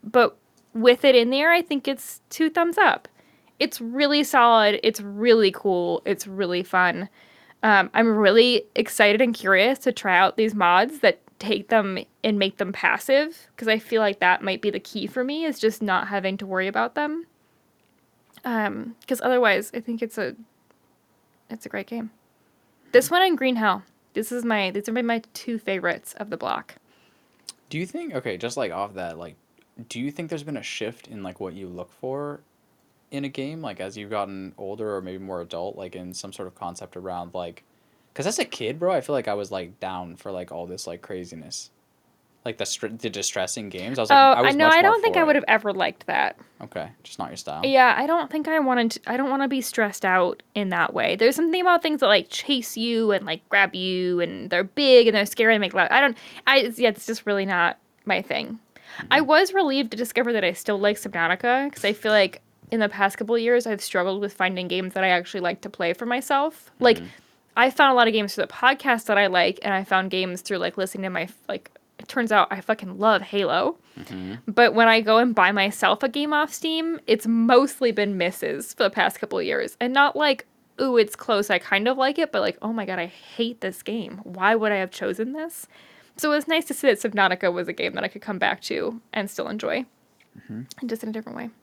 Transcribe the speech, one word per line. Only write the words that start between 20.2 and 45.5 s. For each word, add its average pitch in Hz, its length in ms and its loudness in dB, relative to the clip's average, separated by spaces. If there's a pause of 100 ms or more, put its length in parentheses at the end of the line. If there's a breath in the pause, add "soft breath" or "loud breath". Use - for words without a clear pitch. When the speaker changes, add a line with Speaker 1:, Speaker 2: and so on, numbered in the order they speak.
Speaker 1:
it's 226 160 -16
a - 20 -14
great 196 180 -8
game. 226 240 -10 (840)
This 254 180 -2
one 349 120 0
and 359 140 0
Green 262 200 -4
Hell. 208 260 -2 (320)
This 220 180 -6
is 240 120 -8
my, 214 260 -2
these 208 180 -8
are 226 40 -6
my, 247 100 -4
my 233 200 -2 (120)
two 233 240 -8
favorites 180 600 -6
of 208 120 -12
the 202 60 -8
block. - 400 -8 (920 soft breath)
Speaker 2:
Do 147 100 -8
you 180 80 -6
think, 320 280 -12
okay, 123 220 -6
just, 117 200 -8
like, 113 160 -4
off 98 220 -6
that, 85 240 -10
like, 82 160 -16 (540)
do 117 120 -12
you 139 100 -6
think 160 200 -10
there's 151 140 -10
been 147 120 -10
a 104 60 -10
shift - 460 -10
in, 107 140 -16
like, 92 180 -12
what 95 120 -8
you 95 160 -14
look 87 240 -14
for 143 480 -10 (680)
in 139 140 -8
a 139 40 -8
game, 143 320 -10
like, 110 200 -12
as 98 160 -10
you've 104 140 -12
gotten 98 460 -8
older 104 380 -8
or 95 80 -6
maybe 92 200 -10
more 95 200 -8
adult, 87 340 -10
like, 92 200 -14
in 90 180 -14
some 95 180 -14
sort 92 160 -12
of 90 60 -20
concept - 420 -12
around, 90 380 -10
like, 87 300 -10 (500)
'cause 143 120 -6
as 220 120 -4
a - 60 -2
kid, 123 340 -8
bro, 180 160 -2
I 147 60 0
feel 143 140 -6
like 120 140 -4
I 104 60 -4
was, 101 160 -8
like, 95 300 -10
down 90 360 -10
for, - 140 -16
like, 90 220 -10
all 87 140 -10
this, 90 200 -12
like, 87 160 -12
craziness. 90 680 -14 (760)
Like, 110 140 -8
the 107 80 -4
str-, - 200 -6
the 110 240 -6
distressing 98 600 -6
games. 107 280 -8
I 120 40 0
was 110 80 0
like, 277 60 6
Speaker 1:
Oh, 269 220 8
Speaker 2:
I - 20 4
was 254 140 6
Speaker 1:
I - 20 0
know, 311 100 4
Speaker 2:
much 311 80 8
Speaker 1:
I - 20 8
Speaker 2:
more 339 60 6 (100)
Speaker 1:
don't 440 100 2
think 440 120 2
Speaker 2:
for 370 40 4
Speaker 1:
I 339 40 4
Speaker 2:
it. 320 40 4
Speaker 1:
would 302 80 4
have 294 140 0
ever - 240 2